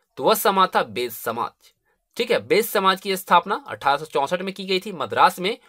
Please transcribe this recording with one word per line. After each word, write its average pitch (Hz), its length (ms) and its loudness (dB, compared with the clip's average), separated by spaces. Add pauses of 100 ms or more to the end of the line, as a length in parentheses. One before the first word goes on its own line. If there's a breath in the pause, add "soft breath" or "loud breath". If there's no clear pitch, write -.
(180)
तो 135 60 -6
वह 196 100 6
समाज 196 400 2
था 208 100 2
बेज 123 280 -6
समाज। - 600 -8 (440)
ठीक 233 140 -2
है, 175 80 2
बेज 156 280 2
समाज 190 340 0
की 196 160 -4
स्थापना 185 380 2 (120)
अठारह 139 300 0
सौ 156 100 -6
चौसठ 156 360 -2
में 196 120 -8
की 196 100 -14
गई 185 160 -2
थी 208 140 -12
मद्रास 135 440 2
में 196 180 -4 (120 soft breath)